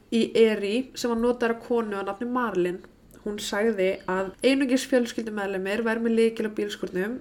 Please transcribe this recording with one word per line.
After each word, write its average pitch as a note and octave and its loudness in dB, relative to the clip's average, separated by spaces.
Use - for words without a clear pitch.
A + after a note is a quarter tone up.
í A3+ 4
Erie G#3+ 2
sem A#3+ -4
var A#3 0
notaður A#3 0
af A3+ -16
konu A3 0
að G3 -4
nafni G3+ -6
Marlin. G3 0
Hún G#3 -6
sagði G3+ 0
að F#3+ -2
einungis C4 2
fjölskyldumeðlimir G#3+ -2
væru A3+ 0
með A3+ 2
lykil A3+ 2
á G#3+ -8
bílskúrnum G#3 -4